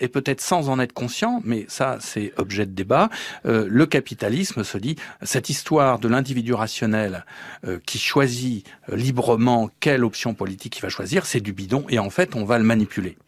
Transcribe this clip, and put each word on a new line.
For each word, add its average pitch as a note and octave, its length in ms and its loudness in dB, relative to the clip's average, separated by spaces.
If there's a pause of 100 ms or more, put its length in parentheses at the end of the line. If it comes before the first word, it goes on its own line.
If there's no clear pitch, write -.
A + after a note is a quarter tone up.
et B2+ 80 0
peut-être C#3 320 0
sans D#3 300 0
en C3 100 2
être B2 140 -2
conscient, A3 500 -2
mais A2 240 -2
ça C3 320 -2
c'est G#2 380 -6
objet G2 260 -2
de F#2+ 80 -8
débat, A2 380 4 (340)
euh, A2 240 2
le A#2+ 160 6
capitalisme C3 800 -2
se - 140 -8
dit, A#2 180 -4 (260)
cette - 280 -4
histoire C#3 480 4
de A2+ 100 0
l'individu B2 460 0
rationnel, G#2+ 720 0 (400)
euh, F#2 180 -4
qui - 140 -6
choisit, B2 680 0 (220)
euh, G2 80 -4
librement A#2+ 720 2 (120)
quelle C3+ 240 4
option A2+ 280 -2
politique F#2+ 460 -8
il - 20 -10
va G2 80 -6
choisir, F#2+ 380 -2
c'est B2 140 0
du G2+ 120 -6
bidon, G2 380 -2
et B2 80 2
en G2+ 100 0
fait - 260 0
on G#2+ 120 -2
va A#2+ 100 4
le A2 80 4
manipuler. G#2 640 2